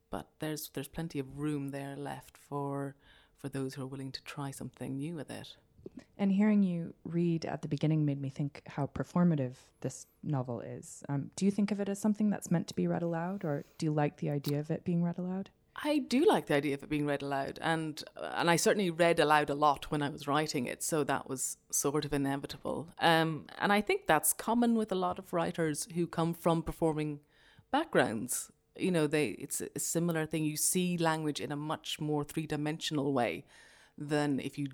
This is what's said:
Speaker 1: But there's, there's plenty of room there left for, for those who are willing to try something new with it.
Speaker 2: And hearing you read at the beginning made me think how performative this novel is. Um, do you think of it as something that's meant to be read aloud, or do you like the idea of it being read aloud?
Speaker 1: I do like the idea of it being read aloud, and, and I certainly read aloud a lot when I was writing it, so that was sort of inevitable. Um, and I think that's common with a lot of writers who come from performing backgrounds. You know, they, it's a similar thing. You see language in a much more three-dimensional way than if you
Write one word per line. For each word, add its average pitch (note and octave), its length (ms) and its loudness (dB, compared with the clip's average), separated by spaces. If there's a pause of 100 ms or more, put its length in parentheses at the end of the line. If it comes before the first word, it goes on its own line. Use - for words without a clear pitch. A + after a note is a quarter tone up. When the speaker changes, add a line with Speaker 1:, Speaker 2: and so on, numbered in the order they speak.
(100)
Speaker 1:
But - 180 -8 (120)
there's, D#3 340 -8
there's C3+ 140 -6
plenty E3 300 -8
of C3+ 200 -8
room D3 300 -4
there C#3 280 -8
left C#3 400 -10
for, C#3 580 -6 (420)
for - 120 -10
those C3+ 260 -6
who C#3 80 -8
are B2+ 40 -6
willing C3+ 260 -10
to - 100 -12
try C#3 280 -8
something C3 480 -8
new D#3 160 -6
with C3+ 160 -10
it. A2 260 -12 (640)
Speaker 2:
And G3 120 4
hearing G#3 320 6
you E3+ 320 0 (100)
read E3+ 420 2
at - 160 -4
the D#3+ 60 -6
beginning D#3 360 4
made C#3+ 160 2
me C3+ 80 -4
think - 380 -4
how C#3+ 200 -4
performative C#3+ 680 2 (260)
this - 260 -8 (160)
novel C3 380 -2
is. - 480 -12
Um, C#3+ 260 -4
do - 100 -2
you G3+ 60 6
think G3+ 220 0
of G3+ 80 -2
it G3 80 -2
as G3 100 -4
something G#3+ 320 2
that's - 200 -4
meant E3+ 180 2
to - 60 -14
be F3 120 2
read E3+ 160 0
aloud, E3+ 400 -4
or D3 220 -2 (140)
do E3 80 0
you D3+ 60 2
like D3 260 2
the D#3 120 -2
idea C#3+ 300 -2
of D3+ 100 -8
it - 140 -4
being E3+ 180 2
read E3+ 160 -2
aloud? F#3 320 -6 (320)
Speaker 1:
I D4+ 160 2
do C4 280 2
like A3 200 6
the D#3 80 2
idea C#3+ 200 2
of C#3 80 -6
it - 80 -16
being D3 160 2
read C#3+ 160 0
aloud, C#3 400 -4
and, D#3+ 420 -2 (180)
and F2+ 280 0
I E3+ 60 6
certainly F#3+ 340 4
read E3+ 280 4
aloud D3+ 300 6
a D3 60 0
lot D3 360 2
when D3 120 0
I C#3+ 80 0
was D3 180 -8
writing D3+ 380 0
it, - 160 -6
so D#3 220 0
that C3+ 240 -2
was - 280 -4 (140)
sort D3 340 2
of D3 80 -4
inevitable. C#3+ 800 -2 (100)
Um, D#3+ 460 4 (120)
and F#3+ 140 2
I G#3 80 6
think F#4+ 260 -2
that's - 280 4
common A#3 420 2
with G#3+ 160 0
a F#3+ 40 0
lot F3+ 220 0
of F#3 140 -10
writers E3 640 0
who E3+ 120 0
come E3+ 280 0
from E3 280 2
performing D3+ 580 -2 (520)
backgrounds. C#3 800 0 (240)
You E3+ 140 0
know, D#3+ 160 4
they, D3 240 2
it's - 300 -8 (140)
a - 40 -6
similar E3 480 0
thing. D#3 180 -2
You D3+ 120 -2
see F3+ 400 2
language D#3+ 440 0
in C3+ 100 -6
a D3 60 -4
much D3+ 440 -6
more D3+ 220 0
three-dimensional D3+ 880 -2
way A2+ 320 0 (540)
than D3 420 0
if - 180 -6
you C#3+ 160 -2